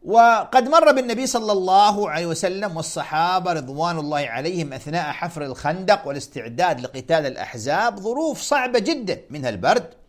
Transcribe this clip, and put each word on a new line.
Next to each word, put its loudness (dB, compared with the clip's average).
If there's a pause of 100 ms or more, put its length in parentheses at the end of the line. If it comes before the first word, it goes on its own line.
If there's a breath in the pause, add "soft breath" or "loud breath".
وقد 6
مر 8
بالنبي 0
صلى -2
الله 4
عليه -2
وسلم -4
والصحابة -2
رضوان -4
الله -4
عليهم -4
أثناء -6
حفر -8
الخندق 0
والاستعداد -4
لقتال -2
الأحزاب -4
ظروف -4
صعبة 0
جدًا، -4 (100)
منها -4
البرد 0 (160)